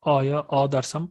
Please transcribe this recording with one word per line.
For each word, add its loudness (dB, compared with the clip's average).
A'ya 0
A 2
dersem -2